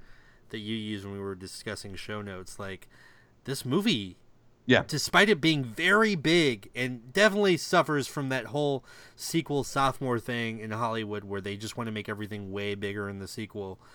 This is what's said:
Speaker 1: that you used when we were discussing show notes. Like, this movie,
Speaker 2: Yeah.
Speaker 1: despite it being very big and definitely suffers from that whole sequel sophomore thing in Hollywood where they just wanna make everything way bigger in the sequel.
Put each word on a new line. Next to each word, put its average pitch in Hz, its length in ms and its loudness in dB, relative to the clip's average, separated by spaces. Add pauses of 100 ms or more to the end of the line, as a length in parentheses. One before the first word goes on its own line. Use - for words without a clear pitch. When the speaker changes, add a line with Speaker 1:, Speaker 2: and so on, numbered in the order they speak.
(500)
Speaker 1:
that 113 80 -8
you 107 180 -4
used 107 280 -6
when 98 100 -10
we 98 60 -8
were 98 140 -6
discussing 95 640 -10
show 107 260 -8
notes. 92 360 -12
Like, 95 300 -10 (560)
this 135 200 -6
movie, 131 520 0 (500)
Speaker 2:
Yeah. 120 200 8
Speaker 1:
despite 175 420 4
it 185 120 4
being 151 240 4
very 190 520 4
big 151 580 4
and 123 380 -4
definitely 196 440 6
suffers 151 500 2
from 139 220 -4
that 127 180 -2
whole 139 380 -2 (320)
sequel 143 480 -2
sophomore 131 560 0
thing 113 400 -4
in 110 120 -8
Hollywood 110 520 -4
where 101 160 -4
they 101 160 -6
just 104 200 -10
wanna 113 160 -4
make 107 160 -6
everything 101 440 -6
way 101 220 -2
bigger 101 340 -4
in 98 120 -8
the 95 80 -10
sequel. 101 500 -8 (160)